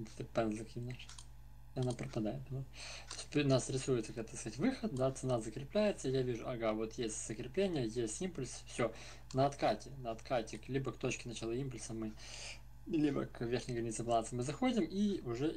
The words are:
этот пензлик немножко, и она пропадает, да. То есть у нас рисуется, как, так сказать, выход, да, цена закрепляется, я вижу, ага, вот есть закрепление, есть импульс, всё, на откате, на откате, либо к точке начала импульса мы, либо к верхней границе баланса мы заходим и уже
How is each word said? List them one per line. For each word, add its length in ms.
этот 140
пензлик 440
немножко, 380
и 40
она 140
пропадает, 560
да. 140
То 80
есть 60
у 40
нас 200
рисуется, 420
как, 160
так 100
сказать, 220
выход, 340
да, 200
цена 260
закрепляется, 720
я 120
вижу, 280
ага, 240
вот 220
есть 320
закрепление, 600
есть 340
импульс, 460
всё, 240
на 120
откате, 440
на 120
откате, 560
либо 240
к 60
точке 320
начала 240
импульса 400
мы, 180
либо 400
к 200
верхней 300
границе 280
баланса 320
мы 80
заходим 400
и 380
уже 360